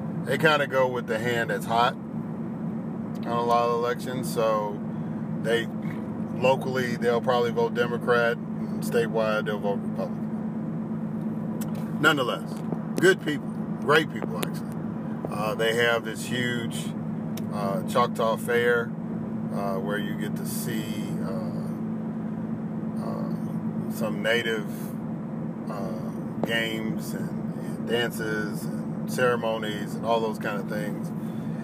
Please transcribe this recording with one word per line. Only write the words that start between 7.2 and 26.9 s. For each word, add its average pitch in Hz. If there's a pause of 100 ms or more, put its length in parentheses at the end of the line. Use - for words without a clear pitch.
probably 120
vote 113
Democrat, 117
and -
statewide, 110
they'll 107
vote 101
Republican. -
Nonetheless, 127 (480)
good 185
people, 147 (340)
great 156
people, 110
actually. - (540)
Uh, 107
they 113
have 117
this 110
huge, 120 (800)
uh, 101
Choctaw 113
Fair, 120 (640)
uh, 98
where 104
you 104
get 107
to -
see, - (380)
uh, -
uh, -
some 107
native, 113 (1000)
uh, -
games 110